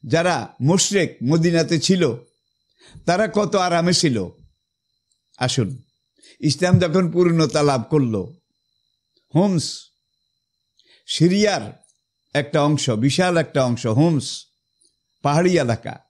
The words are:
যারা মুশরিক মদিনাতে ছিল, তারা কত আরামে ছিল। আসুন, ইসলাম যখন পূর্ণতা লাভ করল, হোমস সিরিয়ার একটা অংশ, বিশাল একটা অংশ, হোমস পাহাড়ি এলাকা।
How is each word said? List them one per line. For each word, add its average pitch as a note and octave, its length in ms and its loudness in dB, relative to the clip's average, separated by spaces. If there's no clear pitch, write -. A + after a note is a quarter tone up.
যারা D#3 540 -2
মুশরিক F3+ 500 0
মদিনাতে E3 560 0
ছিল, E3 360 0
তারা F#3+ 280 0
কত G#3 220 -2
আরামে F3 380 0
ছিল। A2+ 340 -2
আসুন, A#2 440 -4
ইসলাম F3+ 380 2
যখন F3 320 2
পূর্ণতা E3 520 2
লাভ C#3 280 2
করল, C3 260 0
হোমস F3+ 460 0
সিরিয়ার F3+ 760 0
একটা C#3+ 280 -2
অংশ, D3 280 0
বিশাল C#3+ 460 0
একটা C#3+ 280 0
অংশ, A#2+ 220 -4
হোমস C#3 580 0
পাহাড়ি E3+ 360 2
এলাকা। A#2+ 400 -4